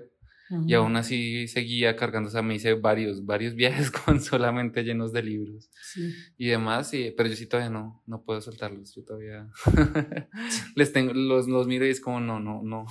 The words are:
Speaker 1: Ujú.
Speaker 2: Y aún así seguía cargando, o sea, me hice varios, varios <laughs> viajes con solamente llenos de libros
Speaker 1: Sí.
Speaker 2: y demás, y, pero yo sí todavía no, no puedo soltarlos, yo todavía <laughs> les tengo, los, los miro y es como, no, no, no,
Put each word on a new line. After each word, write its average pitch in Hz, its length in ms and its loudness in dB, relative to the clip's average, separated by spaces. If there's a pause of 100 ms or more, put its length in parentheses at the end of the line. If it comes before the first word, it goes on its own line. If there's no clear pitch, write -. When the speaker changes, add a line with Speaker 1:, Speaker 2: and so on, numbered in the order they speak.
(500)
Speaker 1:
Ujú. 165 180 -2
Speaker 2:
Y 139 60 4
aún 113 240 6
así 117 500 -2
seguía 117 480 0
cargando, 110 320 -2
o 104 40 -10
sea, 113 100 0
me 110 140 0
hice 110 180 2
varios, 107 520 2
varios 110 300 -2
<laughs> 117 60 -4 (280)
viajes - 0 -
con 143 300 2
solamente 120 640 0
llenos 113 300 -2
de 117 100 -2
libros 104 480 -8 (220)
Speaker 1:
Sí. 170 180 -6 (260)
Speaker 2:
y 120 100 -4
demás, 113 460 0
y, 120 180 -4
pero 113 180 0
yo 110 80 -4
sí 113 100 -10
todavía 120 220 0
no, 110 360 -8
no 113 180 -10
puedo 110 180 -4
soltarlos, 104 520 -12
yo - 120 -18
todavía 107 440 -14 (140)
<laughs> - 1120 2
les 143 160 6
tengo, 131 220 2
los, 131 340 2
los 127 180 2
miro 127 200 2
y 135 60 4
es 131 100 -4
como, 123 180 -4
no, 113 220 -2
no, 107 200 -6
no, 110 300 -8